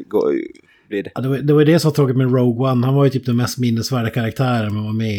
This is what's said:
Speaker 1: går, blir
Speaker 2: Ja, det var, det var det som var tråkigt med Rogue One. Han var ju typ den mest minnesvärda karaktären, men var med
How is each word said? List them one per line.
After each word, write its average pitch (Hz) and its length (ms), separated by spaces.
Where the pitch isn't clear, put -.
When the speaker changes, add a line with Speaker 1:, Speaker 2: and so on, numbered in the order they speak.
Speaker 1:
går, 73 280
blir 98 260
Speaker 2:
Ja, 127 60
det 131 80
var, 139 100
det 143 160
var 147 100
det 156 160
som 156 100
var 147 40
tråkigt 131 220
med 127 160
Rogue 123 380
One. 123 160
Han 135 80
var 143 100
ju 135 60
typ 131 160
den 120 100
mest 120 220
minnesvärda 117 520
karaktären, 113 640
men 107 100
var 107 80
med 110 260